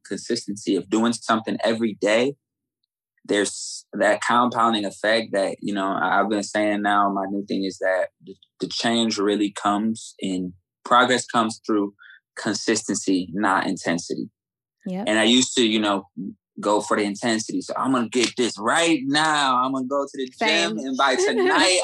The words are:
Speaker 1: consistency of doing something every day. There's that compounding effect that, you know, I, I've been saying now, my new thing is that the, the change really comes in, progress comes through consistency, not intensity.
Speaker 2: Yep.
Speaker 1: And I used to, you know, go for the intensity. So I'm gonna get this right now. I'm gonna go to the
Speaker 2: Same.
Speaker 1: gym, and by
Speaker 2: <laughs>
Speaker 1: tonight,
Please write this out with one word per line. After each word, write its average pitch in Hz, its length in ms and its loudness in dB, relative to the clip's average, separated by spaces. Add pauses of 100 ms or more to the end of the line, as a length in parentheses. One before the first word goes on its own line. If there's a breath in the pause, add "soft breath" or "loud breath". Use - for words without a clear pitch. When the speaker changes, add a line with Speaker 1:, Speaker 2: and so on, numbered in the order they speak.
Speaker 1:
consistency - 680 -4
of 92 160 -2
doing 113 220 2
something 110 500 -2
every 113 320 0
day. 120 400 2 (920)
There's - 680 -2
that 92 280 2
compounding 117 640 2
effect 110 480 -2
that, 95 280 0
you 101 120 -4
know, 98 140 -2
I, 95 320 0
I've 101 100 2
been 104 140 0
saying 104 400 -2
now, 101 280 2
my 98 180 -2
new 101 160 -6
thing 98 180 -4
is 92 160 -6
that 92 300 0 (140)
the, 95 120 -18 (240)
the 92 80 -4
change 113 520 0
really 104 320 2
comes 104 680 -2
in, 92 340 -4 (320)
progress 123 400 4
comes 113 400 -2
through 101 280 0 (440 loud breath)
consistency, 98 960 -2
not 95 340 0
intensity. - 640 -4 (560)
Speaker 2:
Yep. 190 220 -6
Speaker 1:
And - 120 2
I 110 60 4
used 123 320 4
to, 127 100 4
you 107 120 2
know, 101 260 0 (540)
go 101 220 2
for - 160 0
the 104 60 2
intensity. 110 580 -2
So - 160 -8
I'm 131 160 -2
gonna 117 160 0
get 120 260 0
this 113 220 0
right 147 480 2
now. 143 580 2
I'm 135 100 -2
gonna 131 120 -4
go 139 200 -2
to - 120 -14
the 131 180 -6
Speaker 2:
Same. 220 420 0
Speaker 1:
gym, - 20 -
and 262 180 -6
by 269 180 4
Speaker 2:
<laughs> 359 120 2
Speaker 1:
tonight, 370 560 4